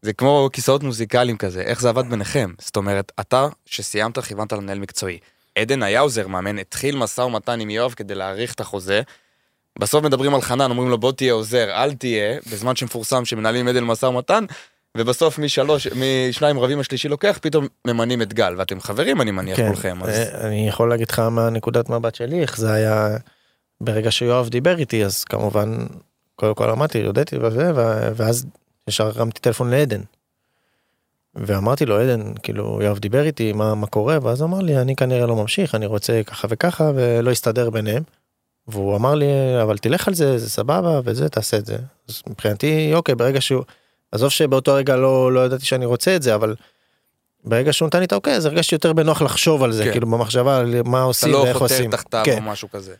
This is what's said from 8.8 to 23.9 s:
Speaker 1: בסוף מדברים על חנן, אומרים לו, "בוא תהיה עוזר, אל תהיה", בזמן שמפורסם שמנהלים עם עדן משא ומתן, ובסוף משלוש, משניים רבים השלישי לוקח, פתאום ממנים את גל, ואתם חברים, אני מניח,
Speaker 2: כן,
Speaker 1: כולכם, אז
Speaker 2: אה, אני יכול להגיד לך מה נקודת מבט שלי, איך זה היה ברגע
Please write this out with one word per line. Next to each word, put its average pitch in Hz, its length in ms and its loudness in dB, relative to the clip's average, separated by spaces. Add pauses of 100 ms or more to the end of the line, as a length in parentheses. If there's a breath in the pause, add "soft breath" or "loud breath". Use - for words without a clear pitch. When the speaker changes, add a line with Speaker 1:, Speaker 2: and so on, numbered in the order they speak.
Speaker 1:
בסוף 147 240 2
מדברים 139 320 2
על 131 60 4
חנן, 139 300 2
אומרים 123 180 0
לו, 120 80 2
"בוא 120 140 2
תהיה 127 220 0
עוזר, 110 380 0
אל 127 220 0
תהיה", 117 440 -2 (140)
בזמן 113 240 -2
שמפורסם 120 500 -2
שמנהלים 113 360 0
עם 123 140 2
עדן 123 80 2
משא 117 220 0
ומתן, 131 400 2 (520 loud breath)
ובסוף 127 420 2
משלוש, 147 480 0
משניים 131 720 0
רבים 131 200 0
השלישי 131 300 -4
לוקח, 185 320 0
פתאום 151 260 0 (200)
ממנים 117 340 0
את 104 120 -4
גל, 98 240 2
ואתם 95 240 -6
חברים, 160 400 0
אני 107 100 2
מניח, 95 260 -4
Speaker 2:
כן, 117 100 2
Speaker 1:
כולכם, 92 360 -4
אז 92 60 -4
Speaker 2:
אה, 110 380 -4
אני 107 220 0
יכול 117 200 0
להגיד 113 220 -2
לך - 80 -2
מה 117 300 2
נקודת 113 400 -2
מבט 117 260 -4
שלי, 143 260 -4
איך - 160 -4
זה 110 160 0
היה 107 440 2 (640 soft breath)
ברגע 110 300 0